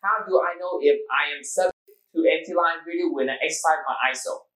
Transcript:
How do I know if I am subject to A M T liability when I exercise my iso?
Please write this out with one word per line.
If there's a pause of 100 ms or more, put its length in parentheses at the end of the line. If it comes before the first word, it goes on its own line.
How
do
I
know
if (120)
I
am
subject (400)
to
A
M
T
liability
when
I
exercise
my (140)
iso?